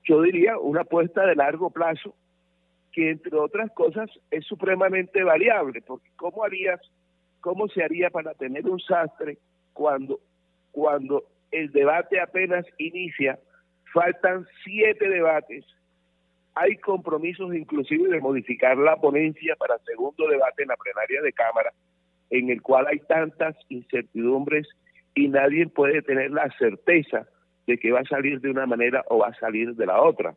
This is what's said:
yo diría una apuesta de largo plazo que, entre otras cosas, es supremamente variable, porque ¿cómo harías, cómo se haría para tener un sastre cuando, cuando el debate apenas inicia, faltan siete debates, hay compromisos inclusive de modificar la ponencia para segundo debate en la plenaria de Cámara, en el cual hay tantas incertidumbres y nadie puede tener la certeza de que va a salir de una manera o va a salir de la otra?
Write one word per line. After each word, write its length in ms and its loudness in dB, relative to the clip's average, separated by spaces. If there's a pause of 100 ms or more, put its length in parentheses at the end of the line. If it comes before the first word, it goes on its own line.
yo 180 6
diría 360 4
una 240 0
apuesta 440 2
de 100 4
largo 340 2
plazo 440 -4 (760)
que, 180 0
entre 260 -6
otras 360 -2
cosas, 380 -2 (200)
es 160 -4
supremamente 760 0
variable, 600 2
porque 340 -16
¿cómo 280 -6
harías, 360 -4 (600)
cómo 280 -4
se 140 -4
haría 280 -2
para 240 -8
tener 320 -8
un 140 -2
sastre 580 -4 (340)
cuando, 480 -2 (520)
cuando 520 -2 (280)
el 200 -4
debate 480 2
apenas 460 -2 (120)
inicia, 600 -4 (540)
faltan 540 0 (180)
siete 440 0
debates, 560 0 (880)
hay 240 0
compromisos 760 -4
inclusive 540 -2
de 120 0
modificar 560 0
la 200 4
ponencia 580 0
para 240 -2
segundo 480 -4
debate 380 0
en 40 -6
la 80 -2
plenaria 460 -6
de 100 -2
Cámara, 400 0 (580)
en 200 0
el 120 -2
cual 260 4
hay 100 -2
tantas 560 -2 (140)
incertidumbres 1000 -2 (480)
y 140 2
nadie 400 2
puede 340 2
tener 300 -2
la 260 0
certeza 680 0 (400)
de 120 0
que 140 0
va 80 2
a 40 -4
salir 360 -4
de 100 -4
una 160 -2
manera 420 0
o 100 2
va 100 4
a 100 -12
salir 380 -4
de 100 -2
la 140 2
otra? 360 2